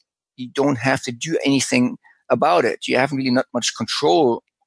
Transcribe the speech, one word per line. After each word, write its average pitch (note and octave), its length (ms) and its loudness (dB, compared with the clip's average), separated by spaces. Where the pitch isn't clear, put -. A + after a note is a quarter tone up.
you B2+ 140 -12
don't C#3 300 0
have C3 240 0
to B2+ 100 -8
do D#3 320 -4
anything B2+ 520 0
about C#3 360 2
it. - 200 -4
You B2 120 -2
haven't C3+ 200 0
really C3 140 -2
not B2 220 2
much - 240 -4
control C#3+ 680 2